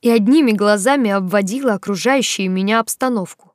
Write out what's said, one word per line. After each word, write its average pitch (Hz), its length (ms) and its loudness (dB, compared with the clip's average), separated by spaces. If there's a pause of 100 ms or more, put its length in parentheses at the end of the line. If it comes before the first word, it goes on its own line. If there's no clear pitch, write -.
и 233 80 2
одними 233 420 4
глазами 208 600 2
обводила 202 640 -2
окружающую 202 760 -2
меня 196 300 0
обстановку. 226 760 -6